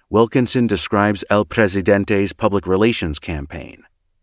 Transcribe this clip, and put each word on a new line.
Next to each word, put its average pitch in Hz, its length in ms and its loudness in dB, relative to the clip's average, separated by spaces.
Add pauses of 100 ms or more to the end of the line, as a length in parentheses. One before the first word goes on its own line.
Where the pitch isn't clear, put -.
Wilkinson 117 580 2
describes 104 640 0
El 104 120 4
Presidente's 101 880 0
public 98 340 -2
relations 95 500 0
campaign 71 640 -12 (400)